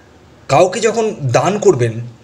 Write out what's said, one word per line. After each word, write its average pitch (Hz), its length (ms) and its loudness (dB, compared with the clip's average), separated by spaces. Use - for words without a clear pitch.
কাউকে 180 320 2
যখন 220 240 -2
দান 147 220 2
করবেন, 127 360 2